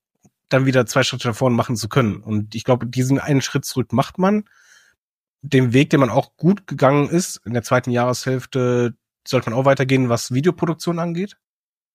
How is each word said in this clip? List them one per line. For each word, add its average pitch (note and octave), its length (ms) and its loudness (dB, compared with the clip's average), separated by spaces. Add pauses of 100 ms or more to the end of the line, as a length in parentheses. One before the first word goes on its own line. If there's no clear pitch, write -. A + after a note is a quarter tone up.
(480)
dann C3 180 0
wieder B2+ 200 2
zwei - 180 0
Schritte - 240 -4
nach A2 80 -2
vorne B2+ 220 0
machen A#2+ 180 -2
zu G#2+ 140 -6
können. A2 340 0
Und G#2+ 320 -4
ich A#2 80 -8
glaube, B2 240 0
diesen C3 320 0
einen C#3 220 0
Schritt - 240 -4
zurück - 260 -6
macht B2+ 280 -2
man. G#3 260 0 (960)
Den C3 320 2
Weg, C#3 160 4
den D3+ 100 4
man B2+ 100 4
auch A#2+ 280 -2
gut F#3 280 0
gegangen C#3+ 440 2
ist, E3+ 340 -4
in G#2+ 80 -10
der A#2+ 120 -2
zweiten B2 280 0
Jahreshälfte B2 1040 -2 (320)
sollte B2+ 220 -2
man A2+ 100 -2
auch C3+ 60 0
weitergehen, C3 420 2
was A#2 260 -2
Videoproduktion E3 640 -2
angeht. E3+ 360 -6 (600)